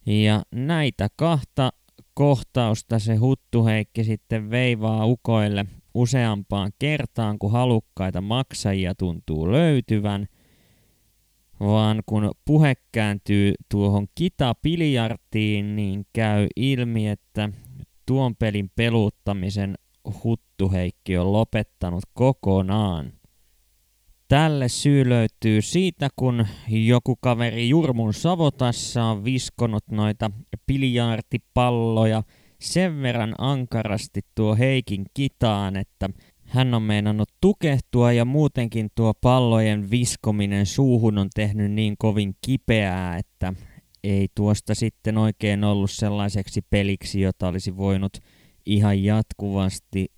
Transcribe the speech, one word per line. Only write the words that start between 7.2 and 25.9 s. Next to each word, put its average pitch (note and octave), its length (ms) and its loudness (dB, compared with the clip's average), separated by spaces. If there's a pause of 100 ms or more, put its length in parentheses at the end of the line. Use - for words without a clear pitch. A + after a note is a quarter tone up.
kun G#2 120 -2
halukkaita A2 680 0
maksajia G2 760 -2
tuntuu E2 560 -4
löytyvän. A2 760 0 (1300)
Vaan G#2+ 460 2
kun G#2+ 260 -2 (140)
puhe D3+ 280 4 (180)
kääntyy G2+ 600 0 (180)
tuohon G2+ 440 0
kitapiljartiin, A2+ 1600 -2
niin G2+ 380 -4
käy G#2 420 0
ilmi, A#2+ 520 -2
että G#2 420 -6 (560)
tuon B2+ 300 0
pelin G#2 400 -2
peluuttamisen G2+ 1000 0 (480)
Huttu A2 480 -2
Heikki F2+ 460 -2
on F#2 160 0
lopettanut G2+ 720 -2 (100)
kokonaan. G2 1000 0 (1120)
Tälle C#3+ 420 4
syy C#3 400 4
löytyy A2 520 2
siitä, E3+ 540 -2